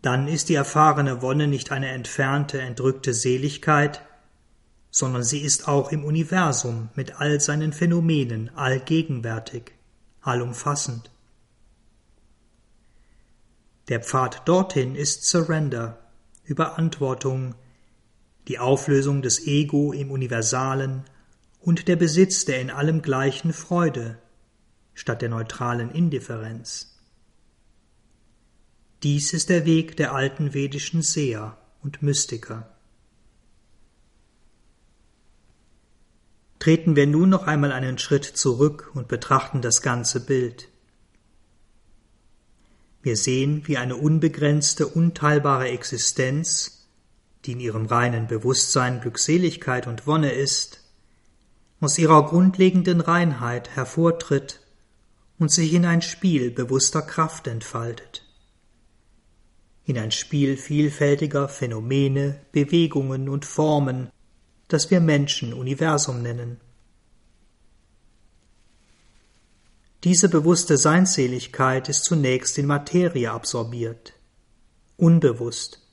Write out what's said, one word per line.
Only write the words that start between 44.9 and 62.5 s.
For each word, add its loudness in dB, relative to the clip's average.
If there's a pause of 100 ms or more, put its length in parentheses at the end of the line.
Existenz, -4 (560)
die -8
in -8
ihrem -4
reinen 0
Bewusstsein 0
Glückseligkeit 0
und -8
Wonne 2
ist, -4 (960)
aus 0
ihrer 8
grundlegenden 4
Reinheit 0
hervortritt 0 (800)
und 2
sich 2
in 4
ein 4
Spiel 0
bewusster 0
Kraft -4
entfaltet. -10 (1600)
In -2
ein -4
Spiel 0
vielfältiger 0
Phänomene, -2 (100)